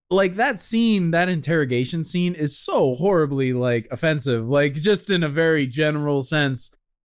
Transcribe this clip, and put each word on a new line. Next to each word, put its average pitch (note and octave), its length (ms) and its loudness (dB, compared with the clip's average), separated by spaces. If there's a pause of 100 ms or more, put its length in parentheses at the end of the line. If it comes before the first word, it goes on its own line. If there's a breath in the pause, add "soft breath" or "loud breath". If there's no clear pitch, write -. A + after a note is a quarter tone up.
like, F#3 260 2
that A#3 240 0
scene, G#3+ 520 2
that F3 180 2
interrogation D3+ 720 0
scene F3 320 -2
is D3+ 220 -4
so G3 380 0
horribly, C#3+ 580 2
like, B2 380 0
offensive, C3 580 -2
like, C#3+ 240 2
just G3 380 0
in F3 120 2
a D3+ 60 -2
very D#3 380 2
general D3 560 0
sense, C#3 480 -2 (340)